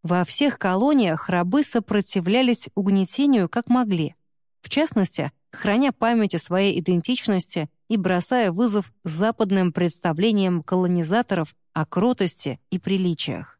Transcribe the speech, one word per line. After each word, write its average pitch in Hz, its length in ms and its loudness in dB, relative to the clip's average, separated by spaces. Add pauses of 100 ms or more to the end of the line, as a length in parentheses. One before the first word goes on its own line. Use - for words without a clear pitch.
Во 175 220 0
всех - 340 -2
колониях 196 680 2
рабы 180 340 2
сопротивлялись 214 1120 0
угнетению 196 720 2
как - 200 -4
могли, 208 480 0 (440)
в - 100 -20
частности, 196 600 0 (220)
храня 240 400 0
память 226 420 0
о 165 60 -2
своей 190 400 0
идентичности 180 920 -2 (180)
и 226 80 0
бросая 185 540 0
вызов 202 420 -2 (120)
западным 185 680 0
представлениям 180 920 0
колонизаторов 180 880 0 (200)
о 156 120 -2
кротости 190 720 -2 (120)
и 185 100 -4
приличиях. 175 800 -4